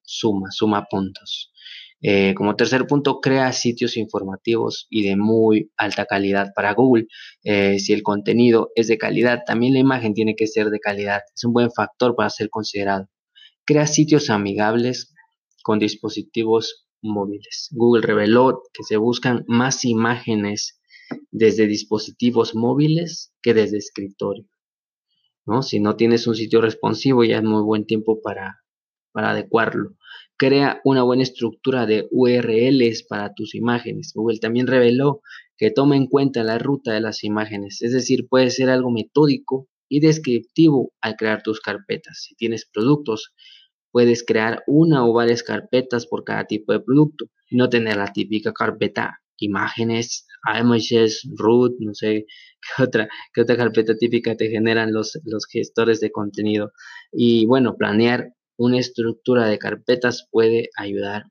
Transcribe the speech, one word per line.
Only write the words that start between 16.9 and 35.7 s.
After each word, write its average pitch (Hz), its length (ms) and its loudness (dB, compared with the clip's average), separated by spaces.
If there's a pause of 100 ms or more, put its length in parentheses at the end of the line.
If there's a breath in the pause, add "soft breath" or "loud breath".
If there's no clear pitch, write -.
móviles. 104 680 -8
Google 117 320 4
reveló 110 580 2 (100)
que - 120 -16
se 107 120 -4
buscan 120 520 0
más 120 360 0
imágenes 113 920 -2 (540 loud breath)
desde 110 340 2
dispositivos 107 880 -2
móviles 151 880 -2
que 117 140 2
desde 104 220 0
escritorio, 101 680 -10 (960)
¿no? 120 200 -2
Si - 160 -4
no 104 160 0
tienes 117 320 2
un 113 80 0
sitio 110 260 0
responsivo, 110 640 2
ya 113 140 2
es 110 60 -2
muy 107 200 2
buen 107 240 -2
tiempo 110 340 -2
para, 98 380 -10 (520)
para 107 200 -4
adecuarlo. 107 640 -2 (420 loud breath)
Crea 135 460 2
una 135 180 4
buena 123 220 2
estructura 123 640 -4
de 107 240 0
U 127 160 4
R 120 440 2
Ls 117 380 2
para 101 240 -6
tus 107 220 -12
imágenes. 113 580 -4
Google 110 240 -2
también 120 300 -2
reveló 131 540 2 (360 loud breath)
que 110 140 0